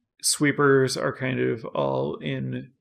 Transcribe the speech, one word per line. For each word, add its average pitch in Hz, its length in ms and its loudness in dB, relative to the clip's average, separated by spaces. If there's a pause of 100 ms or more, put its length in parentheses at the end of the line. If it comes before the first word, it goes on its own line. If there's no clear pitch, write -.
(220)
sweepers 135 720 4
are - 160 -2
kind 131 280 -4
of 127 240 -2
all - 520 -2
in, 131 540 -8 (100)